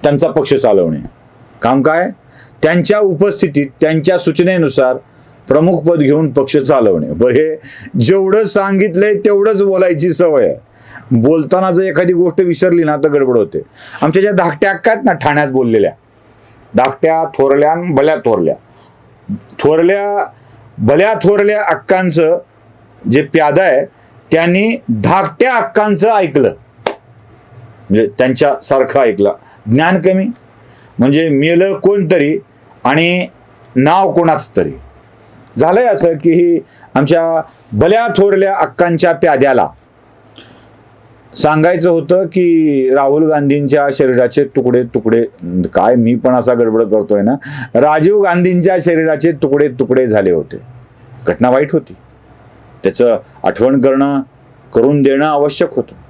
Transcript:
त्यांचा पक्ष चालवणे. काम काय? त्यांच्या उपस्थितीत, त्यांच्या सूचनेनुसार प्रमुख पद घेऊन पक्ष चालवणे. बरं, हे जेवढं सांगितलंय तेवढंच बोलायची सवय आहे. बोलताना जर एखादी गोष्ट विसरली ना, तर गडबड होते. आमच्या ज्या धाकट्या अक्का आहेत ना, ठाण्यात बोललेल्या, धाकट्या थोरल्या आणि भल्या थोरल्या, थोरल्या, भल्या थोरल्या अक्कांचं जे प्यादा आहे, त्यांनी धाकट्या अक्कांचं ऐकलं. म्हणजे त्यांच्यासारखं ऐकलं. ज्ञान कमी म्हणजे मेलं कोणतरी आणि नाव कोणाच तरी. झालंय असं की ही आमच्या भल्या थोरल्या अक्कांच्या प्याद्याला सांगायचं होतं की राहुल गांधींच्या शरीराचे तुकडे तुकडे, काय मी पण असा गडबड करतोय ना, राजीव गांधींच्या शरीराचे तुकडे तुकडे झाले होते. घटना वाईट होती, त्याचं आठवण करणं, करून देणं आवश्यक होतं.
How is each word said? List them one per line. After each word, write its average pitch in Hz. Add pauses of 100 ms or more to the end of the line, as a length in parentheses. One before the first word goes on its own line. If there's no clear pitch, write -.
त्यांचा 147
पक्ष 139
चालवणे. 95 (640)
काम 131
काय? 165 (520)
त्यांच्या 175
उपस्थितीत, 185 (140)
त्यांच्या 160
सूचनेनुसार 160 (520)
प्रमुख 160
पद 160
घेऊन 147
पक्ष 131
चालवणे. 117
बरं, 95
हे 156 (440)
जेवढं 190
सांगितलंय 196
तेवढंच 202
बोलायची 185
सवय 151
आहे. 69 (540)
बोलताना 156
जर 185
एखादी 185
गोष्ट 175
विसरली 175
ना, 151
तर 147
गडबड 135
होते. 87 (420)
आमच्या 160
ज्या 208
धाकट्या 180
अक्का 208
आहेत -
ना, 208
ठाण्यात 147
बोललेल्या, 113 (840)
धाकट्या 160
थोरल्या 143
आणि 170
भल्या 147
थोरल्या, 90 (1040)
थोरल्या, 190 (460)
भल्या 165
थोरल्या 202
अक्कांचं 170 (720)
जे 143
प्यादा 151
आहे, 175 (480)
त्यांनी 180 (120)
धाकट्या 190
अक्कांचं 214
ऐकलं. 147 (1400)
म्हणजे 107 (120)
त्यांच्यासारखं 131
ऐकलं. 101 (320)
ज्ञान 160
कमी 190 (720)
म्हणजे 143
मेलं 170
कोणतरी 180 (460)
आणि 170 (500)
नाव 156
कोणाच 165
तरी. 85 (840)
झालंय 180
असं 170
की 170
ही 170 (360)
आमच्या 165 (320)
भल्या 190 (100)
थोरल्या 196
अक्कांच्या 170
प्याद्याला 135 (1600)
सांगायचं 160
होतं 170
की 156
राहुल 143
गांधींच्या 143
शरीराचे 127 (120)
तुकडे 123 (120)
तुकडे, 113 (520)
काय 104
मी 120
पण 127
असा 123
गडबड 113
करतोय 104
ना, 113 (400)
राजीव 156
गांधींच्या 180
शरीराचे 160 (100)
तुकडे 143 (100)
तुकडे 127
झाले 101
होते. 80 (680)
घटना 113
वाईट 143
होती, 151 (880)
त्याचं 117 (260)
आठवण 123
करणं, 135 (520)
करून 139
देणं 139
आवश्यक 147
होतं. - (160)